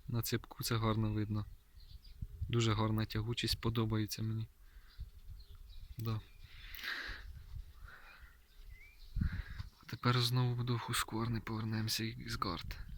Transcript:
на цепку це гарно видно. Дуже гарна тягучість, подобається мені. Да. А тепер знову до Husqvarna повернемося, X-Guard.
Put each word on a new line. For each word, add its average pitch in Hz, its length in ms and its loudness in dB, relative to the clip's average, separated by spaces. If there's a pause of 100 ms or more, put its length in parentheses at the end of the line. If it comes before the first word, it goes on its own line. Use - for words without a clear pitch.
на 117 140 2
цепку - 420 0
це 117 120 4
гарно 110 360 4
видно. 107 340 2 (1000)
Дуже 113 260 6
гарна 110 320 4
тягучість, 113 540 0
подобається 110 640 2
мені. 110 240 0 (1500)
Да. 110 220 0 (3500)
А - 80 -20
тепер 123 340 4
знову 123 440 4
до 123 120 2
Husqvarna 113 640 0
повернемося, 110 640 0
X-Guard. 113 720 -2 (220)